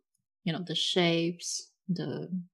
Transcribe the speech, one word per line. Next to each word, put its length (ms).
you 80
know, 140
the 80
shapes, 960
the, 400